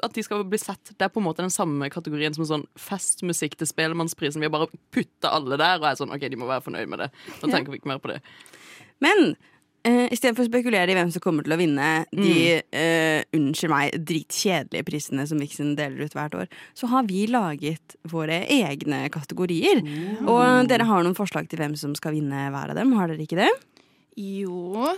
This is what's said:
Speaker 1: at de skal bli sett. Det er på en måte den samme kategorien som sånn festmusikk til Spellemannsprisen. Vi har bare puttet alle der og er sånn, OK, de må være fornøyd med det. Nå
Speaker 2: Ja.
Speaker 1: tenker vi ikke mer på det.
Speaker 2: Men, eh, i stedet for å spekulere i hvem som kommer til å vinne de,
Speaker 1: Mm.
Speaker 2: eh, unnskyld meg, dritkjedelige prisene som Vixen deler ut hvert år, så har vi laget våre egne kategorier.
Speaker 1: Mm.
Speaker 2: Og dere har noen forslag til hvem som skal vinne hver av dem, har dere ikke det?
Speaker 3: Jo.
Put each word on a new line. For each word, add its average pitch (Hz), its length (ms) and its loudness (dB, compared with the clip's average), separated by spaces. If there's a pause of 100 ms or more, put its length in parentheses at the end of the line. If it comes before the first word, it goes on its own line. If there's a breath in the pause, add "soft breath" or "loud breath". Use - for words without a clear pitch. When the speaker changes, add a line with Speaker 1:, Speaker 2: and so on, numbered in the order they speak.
Speaker 1:
at 233 100 -4
de 220 100 -4
skal 208 200 -4
bli 196 180 -2
sett. - 220 -10 (140)
Det - 100 -6
er - 60 -10
på 214 100 -2
en 180 60 0
måte 160 120 -4
den 185 120 -2
samme 143 360 -2
kategorien 151 460 -4
som 160 100 -2
sånn 151 220 -2 (100)
festmusikk - 800 -4
til 156 100 -4
Spellemannsprisen. 160 760 -2
Vi 156 60 0
har 156 40 0
bare 156 160 0 (220)
puttet - 400 -2
alle 139 260 0
der 170 220 4
og 151 100 0
er 131 60 2
sånn, 127 180 -6
OK, 139 160 -6
de 131 80 -6
må 120 100 -8
være 127 200 -2
fornøyd 110 220 -6
med 87 100 -8
det. 135 120 -6 (300 loud breath)
Nå 156 80 -2
Speaker 2:
Ja. 220 80 2
Speaker 1:
tenker 139 140 -4
vi - 80 -12
ikke - 80 -12
mer 135 120 -4
på 123 140 -8
det. - 80 -10 (800 loud breath)
Speaker 2:
Men, 311 340 4 (500 soft breath)
eh, 240 260 4
i 247 40 -2
stedet 240 200 2
for 247 100 2
å 226 40 -2
spekulere 226 400 2
i 190 60 4
hvem 175 160 2
som 170 100 -6
kommer 156 220 0
til 147 100 0
å 165 40 2
vinne 160 540 2
de, 170 500 4
Speaker 1:
Mm. - 100 -6
Speaker 2:
eh, 160 520 2 (100)
unnskyld 156 360 0
meg, 143 220 2 (140)
dritkjedelige 160 800 -2
prisene 147 420 -4
som 151 120 -2
Vixen 147 360 -4
deler 139 300 -6
ut 156 80 -10
hvert 147 220 -6
år, 180 120 -6 (280 loud breath)
så 247 120 -6
har 254 160 2
vi 202 240 0
laget 165 680 -2 (120)
våre 160 400 -2
egne 147 640 0
kategorier. 175 720 2
Speaker 1:
Mm. 175 440 -4
Speaker 2:
Og 247 420 6
dere 233 160 4
har 196 180 4
noen 180 120 2
forslag 160 340 -4
til 160 100 -6
hvem 151 180 -2
som 147 180 -6
skal 156 180 -4
vinne 139 380 -2
hver 139 180 -6
av 151 60 -6
dem, 247 180 4
har 190 140 4
dere 156 200 -6
ikke 165 100 -4
det? 233 120 4 (640 soft breath)
Speaker 3:
Jo. 196 840 -4